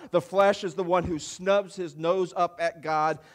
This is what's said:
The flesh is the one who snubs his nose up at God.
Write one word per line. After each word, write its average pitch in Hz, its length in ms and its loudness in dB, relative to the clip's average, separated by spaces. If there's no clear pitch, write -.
The 175 100 2
flesh 196 420 2
is 165 120 -6
the 185 80 -2
one 175 200 2
who 165 160 -4
snubs 190 560 -2
his 165 220 -8
nose 175 400 0
up 175 240 0
at 165 200 -4
God. 156 380 0